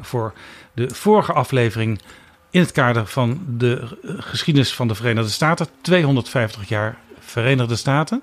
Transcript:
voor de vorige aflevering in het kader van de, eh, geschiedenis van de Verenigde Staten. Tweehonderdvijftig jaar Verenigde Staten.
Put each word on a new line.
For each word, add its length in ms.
voor 320
de 160
vorige 440
aflevering 680
in 100
het 120
kader 340
van 420
de, 560
eh, 140
geschiedenis 560
van 140
de 80
Verenigde 360
Staten. 360
Tweehonderdvijftig 880
jaar 280
Verenigde 560
Staten. 480